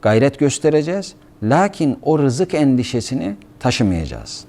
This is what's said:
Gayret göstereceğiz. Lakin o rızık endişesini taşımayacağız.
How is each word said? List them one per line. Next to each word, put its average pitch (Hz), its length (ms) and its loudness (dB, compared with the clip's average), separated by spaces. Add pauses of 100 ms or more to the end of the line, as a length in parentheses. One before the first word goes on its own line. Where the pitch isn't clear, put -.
Gayret 113 380 2
göstereceğiz. 151 720 0 (300)
Lakin 147 580 2
o 156 180 0
rızık 143 340 0
endişesini 135 800 0 (240)
taşımayacağız. 85 880 -2